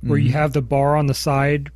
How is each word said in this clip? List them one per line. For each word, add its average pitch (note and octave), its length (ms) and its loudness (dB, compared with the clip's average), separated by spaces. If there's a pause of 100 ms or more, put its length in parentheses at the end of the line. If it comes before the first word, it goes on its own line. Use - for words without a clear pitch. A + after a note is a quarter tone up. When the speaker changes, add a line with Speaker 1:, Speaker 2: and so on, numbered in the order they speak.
Speaker 1:
where C#3+ 180 0
you C#3+ 100 2
Speaker 2:
Mm-hmm. C#3+ 80 0
Speaker 1:
have D3+ 160 0
the D3+ 80 0
bar C#3 340 0
on D3 120 0
the C3+ 80 0
side C#3+ 600 -2